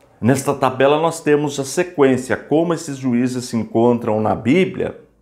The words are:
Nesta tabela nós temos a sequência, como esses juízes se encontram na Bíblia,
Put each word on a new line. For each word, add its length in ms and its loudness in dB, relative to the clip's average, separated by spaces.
Nesta 360 0
tabela 460 2
nós 200 -2
temos 400 0
a 40 -6
sequência, 760 0
como 340 0
esses 240 -6
juízes 500 -2
se 100 -6
encontram 640 0
na 160 0
Bíblia, 640 -2